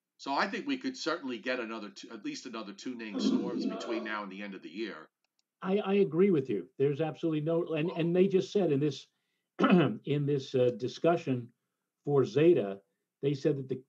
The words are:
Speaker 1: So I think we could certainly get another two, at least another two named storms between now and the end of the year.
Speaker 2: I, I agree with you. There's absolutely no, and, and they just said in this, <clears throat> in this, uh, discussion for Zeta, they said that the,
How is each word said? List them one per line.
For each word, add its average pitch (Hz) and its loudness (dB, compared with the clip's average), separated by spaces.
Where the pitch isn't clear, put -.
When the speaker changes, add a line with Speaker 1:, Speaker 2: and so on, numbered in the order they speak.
Speaker 1:
So 135 -6
I 185 2
think 202 -6
we 139 -2
could 131 -6
certainly 135 -6
get 127 -4
another 110 -8
two, - -16
at 104 -14
least 139 -10
another 110 -10
two 123 -10
named 113 -8
storms 110 -2
between 110 -6
now 107 -6
and 95 -12
the 101 -12
end 98 -10
of - -14
the 78 -18
year. 95 -8
Speaker 2:
I, 190 0
I 196 -2
agree 185 4
with 147 2
you. 98 -4
There's 143 2
absolutely 156 -2
no, 165 0
and, 160 0
and 170 0
they 185 6
just 185 0
said 180 2
in 139 2
this, 147 -2
<clears throat> - -14
in 147 4
this, 139 -2
uh, 123 4
discussion 131 0
for 143 4
Zeta, 113 4
they 143 0
said 143 0
that 131 -8
the, 131 -4